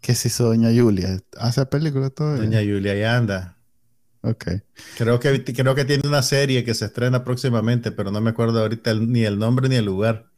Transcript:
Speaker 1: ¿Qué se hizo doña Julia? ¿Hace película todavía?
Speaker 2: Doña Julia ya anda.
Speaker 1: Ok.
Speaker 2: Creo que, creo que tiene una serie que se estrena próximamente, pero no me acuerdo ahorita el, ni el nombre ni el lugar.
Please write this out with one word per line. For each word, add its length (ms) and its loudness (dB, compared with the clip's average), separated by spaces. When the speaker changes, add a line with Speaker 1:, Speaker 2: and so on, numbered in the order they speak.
Speaker 1:
¿Qué 140 0
se 140 -2
hizo 160 0
doña 280 4
Julia? 460 2
¿Hace 280 0
película 440 -2
todavía? 340 -4
Speaker 2:
Doña 180 2
Julia 340 -2
ya 220 0
anda. 400 -2
Speaker 1:
Ok. 240 -4
Speaker 2:
Creo 220 2
que, 240 0
creo 320 0
que 100 0
tiene 220 0
una 160 2
serie 400 0
que 100 -2
se 120 -4
estrena 380 0
próximamente, 680 0
pero 200 -6
no 100 -2
me 80 2
acuerdo 320 0
ahorita 300 -2
el, 200 0
ni 140 2
el 120 0
nombre 300 0
ni 80 2
el 100 2
lugar. 420 -2